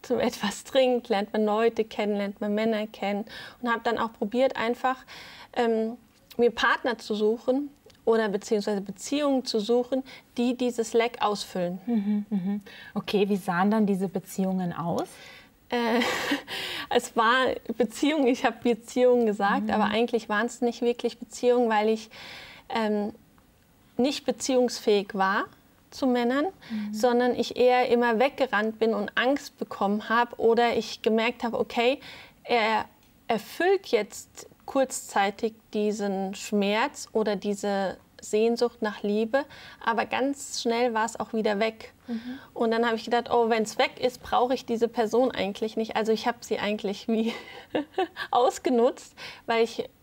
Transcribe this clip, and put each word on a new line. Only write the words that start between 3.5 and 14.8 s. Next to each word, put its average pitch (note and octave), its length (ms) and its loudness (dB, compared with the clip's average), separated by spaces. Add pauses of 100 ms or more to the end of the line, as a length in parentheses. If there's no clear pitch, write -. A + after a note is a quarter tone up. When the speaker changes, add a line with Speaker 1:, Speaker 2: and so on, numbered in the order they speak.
Speaker 1:
und A#3+ 100 -2
hab A#3 120 -2
dann A#3 140 0
auch A3 160 -4
probiert, B3 420 0
einfach, A#3+ 400 -2 (580)
ähm, A3+ 420 0 (420)
mir A#3+ 120 6
Partner B3 480 0
zu - 160 -6
suchen A#3+ 540 0 (380)
oder A3 240 4
beziehungsweise G3+ 520 -2
Beziehungen C4+ 640 -2
zu A3+ 140 0
suchen, B3 420 0 (340)
die A#3+ 200 0
dieses A#3+ 380 -2
Leck A#3+ 280 2
ausfüllen. F#3 640 -2
Speaker 2:
Mhm, G#3 440 0
mhm. G3+ 300 -2 (340)
Okay, G3+ 360 0
wie G#3 60 2
sahen F#3 340 0
dann A3 160 2
diese G3 220 0
Beziehungen F#3 680 -2
aus? F#3+ 340 -4 (600)